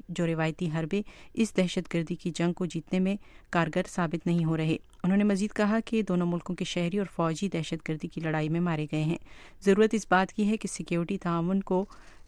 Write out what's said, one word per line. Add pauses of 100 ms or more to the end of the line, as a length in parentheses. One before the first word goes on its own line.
جو
روایتی (100)
حربے (320)
اس
دہشت
گردی
کی
جنگ
کو
جیتنے
میں (340)
کارگر
ثابت
نہیں
ہو
رہے۔ (280)
انہوں
نے
مزید
کہا
کہ
دونوں
ملکوں
کے
شہری
اور (100)
فوجی
دہشت
گردی
کی
لڑائی
میں
مارے
گئے
ہیں۔ (440)
ضرورت
اس
بات
کی
ہے
کہ
سیکیورٹی
تعاون
کو (440)